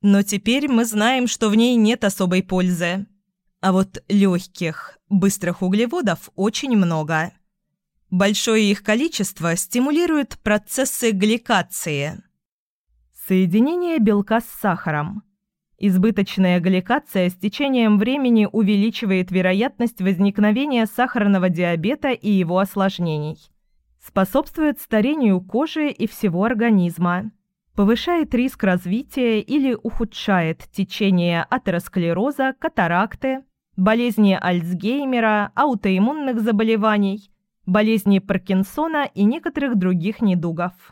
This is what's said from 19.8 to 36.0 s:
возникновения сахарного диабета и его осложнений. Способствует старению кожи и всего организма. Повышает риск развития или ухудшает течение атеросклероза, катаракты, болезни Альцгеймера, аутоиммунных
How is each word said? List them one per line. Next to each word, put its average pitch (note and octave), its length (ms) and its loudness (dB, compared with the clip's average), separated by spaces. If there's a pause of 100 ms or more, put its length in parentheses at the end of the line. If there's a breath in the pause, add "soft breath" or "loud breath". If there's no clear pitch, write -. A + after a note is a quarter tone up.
возникновения G#3 840 2
сахарного G3+ 640 0
диабета F3 640 -2
и G#3+ 200 -4
его F3+ 280 2
осложнений. F3 800 -2 (680)
Способствует C#4+ 760 -2
старению A3 600 0
кожи C#4+ 500 -2
и - 160 -6
всего F#3 380 -2
организма. G3+ 880 0 (420)
Повышает A#3+ 600 0
риск B3+ 300 -2
развития G#3+ 760 -2
или C4 340 -2
ухудшает F#3+ 1000 -2
течение F3+ 680 0
атеросклероза, G3+ 1160 -2
катаракты, A3+ 840 -2 (320)
болезни G#3+ 640 2
Альцгеймера, G#3 1120 -2
аутоиммунных A#3+ 840 0